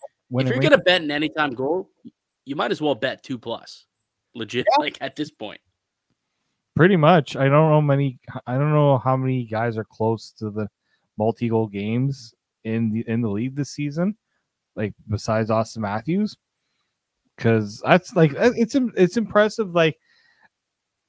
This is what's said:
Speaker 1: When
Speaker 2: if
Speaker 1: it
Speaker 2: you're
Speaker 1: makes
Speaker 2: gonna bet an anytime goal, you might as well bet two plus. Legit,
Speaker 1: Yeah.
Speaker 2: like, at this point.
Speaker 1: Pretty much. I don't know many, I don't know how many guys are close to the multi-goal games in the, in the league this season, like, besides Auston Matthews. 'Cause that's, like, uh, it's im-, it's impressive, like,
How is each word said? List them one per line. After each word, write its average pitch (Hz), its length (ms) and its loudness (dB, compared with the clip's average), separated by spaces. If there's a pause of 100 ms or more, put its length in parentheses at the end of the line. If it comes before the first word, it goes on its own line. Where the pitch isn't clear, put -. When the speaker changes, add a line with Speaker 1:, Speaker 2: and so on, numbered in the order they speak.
(280)
Speaker 1:
When 131 180 -2
Speaker 2:
if 127 60 0
Speaker 1:
it - 20 0
Speaker 2:
you're 254 80 0
Speaker 1:
makes - 80 4
Speaker 2:
gonna 254 140 4
bet 180 180 2
an 147 80 -6
anytime 151 400 -2
goal, 139 400 -6 (540)
you 135 100 -12
might 170 160 -4
as 156 100 -4
well 147 140 0
bet 113 300 -6
two 131 120 -8
plus. - 500 -12 (500)
Legit, 113 340 -4
Speaker 1:
Yeah. 277 100 2
Speaker 2:
like, 143 200 -8
at 135 160 -10
this 147 160 -8
point. 101 280 -14 (1160)
Speaker 1:
Pretty 185 180 6
much. 160 400 4
I 135 140 0
don't 156 220 4
know 151 120 6
many, 139 380 0 (260)
I 127 120 -2
don't 151 140 0
know 143 260 4
how 131 180 0
many 131 280 -2
guys 110 320 -4
are 107 80 -4
close 113 540 -4
to 107 120 -6
the 104 180 -6 (500)
multi-goal 113 480 0
games 113 680 -4 (300)
in 113 300 -2
the, 113 160 -4
in 117 140 -2
the 113 60 -2
league 120 280 -4
this 143 140 -6
season, 160 460 -4 (600)
like, 104 180 -4 (140)
besides 110 420 -2
Auston 113 280 0
Matthews. 117 580 -2 (1000)
'Cause 110 480 0
that's, 170 300 4
like, 160 240 4
uh, 233 160 4
it's 226 220 0
im-, 247 200 0
it's 180 200 2
impressive, 208 580 0
like, 160 240 2 (1120)